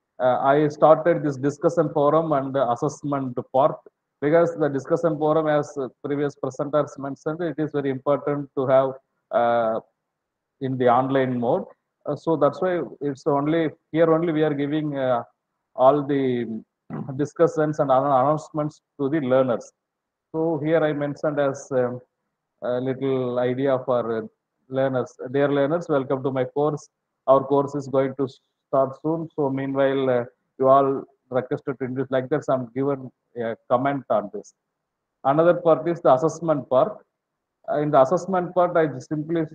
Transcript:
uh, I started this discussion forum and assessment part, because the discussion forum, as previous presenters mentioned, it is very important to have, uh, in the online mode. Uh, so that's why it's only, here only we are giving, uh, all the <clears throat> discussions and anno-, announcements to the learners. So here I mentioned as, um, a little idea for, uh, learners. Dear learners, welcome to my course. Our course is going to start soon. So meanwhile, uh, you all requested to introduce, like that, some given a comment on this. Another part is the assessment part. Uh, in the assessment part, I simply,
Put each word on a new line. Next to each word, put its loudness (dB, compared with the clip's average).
uh, 2
I 2
started 2
this -4
discussion 0
forum 2
and -2
assessment -4
part, 2
because 2
the 0
discussion -2
forum, 2
as 0
previous -4
presenters -4
mentioned, -8
it -4
is -2
very -2
important -2
to -2
have, 4
uh, 2
in -4
the 4
online 2
mode. -2
Uh, -4
so -2
that's 0
why -2
it's -6
only, 0
here 2
only 0
we 2
are 0
giving, -4
uh, 0
all 6
the -2
<clears throat> -10
discussions 0
and 2
anno-, 4
announcements -2
to 0
the 0
learners. 0
So -2
here 2
I 0
mentioned -4
as, -2
um, 0
a -2
little -2
idea 0
for, -2
uh, -8
learners. -2
Dear 2
learners, 0
welcome -2
to -2
my -2
course. -4
Our 6
course 0
is -6
going 0
to -2
start 0
soon. -4
So 0
meanwhile, 0
uh, 0
you 2
all 4
requested -4
to -6
introduce, -6
like -2
that, -2
some -2
given -4
a -6
comment 0
on 0
this. -14
Another 4
part 2
is -4
the 6
assessment -2
part. 2
Uh, -2
in -2
the 6
assessment 0
part, 2
I 4
simply, -4